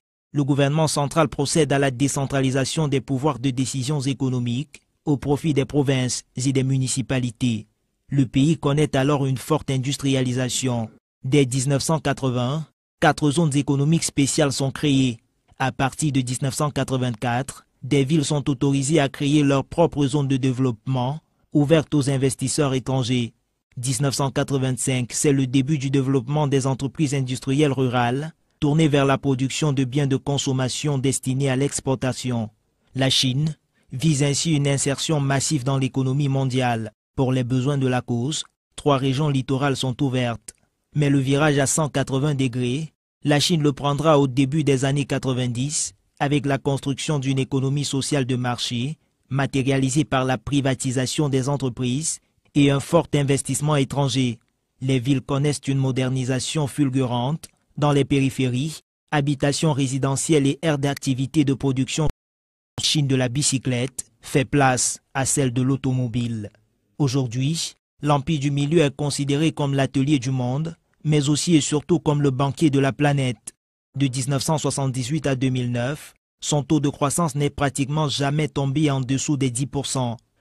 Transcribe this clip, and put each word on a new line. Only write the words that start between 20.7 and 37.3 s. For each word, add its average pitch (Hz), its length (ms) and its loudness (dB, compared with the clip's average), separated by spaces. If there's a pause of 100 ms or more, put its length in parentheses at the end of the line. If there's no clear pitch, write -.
ouvertes 151 420 4
aux 139 160 2
investisseurs 135 640 0
étrangers. 127 580 -2 (440)
Dix-neuf 131 400 -2
cent 139 160 -2
quatre-vingt-cinq, 131 800 -2
c'est 147 200 2
le 135 140 2
début 135 320 2
du 135 120 -4
développement 139 580 0
des 135 180 0
entreprises 135 480 -2
industrielles 135 580 0
rurales, 127 600 0 (240)
tournées 151 300 4
vers 139 180 4
la 135 120 2
production 135 540 0
de 135 120 0
biens 139 240 0
de 135 80 2
consommation 135 840 -2
destinés 135 500 -2
à 127 80 0
l'exportation. 127 960 -2 (460)
La 131 120 2
Chine 135 460 0 (380)
vise 143 320 2
ainsi 143 280 0
une 143 140 2
insertion 139 540 -2
massive 135 420 0
dans 135 160 0
l'économie 135 500 0
mondiale. 123 640 -2 (240)
Pour 131 160 2